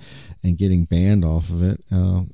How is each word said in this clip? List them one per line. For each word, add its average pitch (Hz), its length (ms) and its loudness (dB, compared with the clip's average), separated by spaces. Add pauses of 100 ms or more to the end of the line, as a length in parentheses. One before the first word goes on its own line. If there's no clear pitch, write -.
(440)
and 90 140 0
getting 92 280 2
banned 90 400 2
off 80 240 0
of 87 140 -2
it, 92 280 -2
uh, 92 300 0 (120)